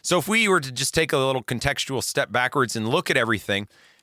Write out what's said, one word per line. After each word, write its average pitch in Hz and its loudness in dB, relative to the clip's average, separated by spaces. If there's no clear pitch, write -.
So 180 0
if 156 0
we 220 2
were 185 4
to 135 -4
just 127 -4
take 165 2
a 147 4
little 131 0
contextual 131 -4
step - -2
backwards 123 0
and 110 -2
look 165 0
at 165 2
everything, 104 0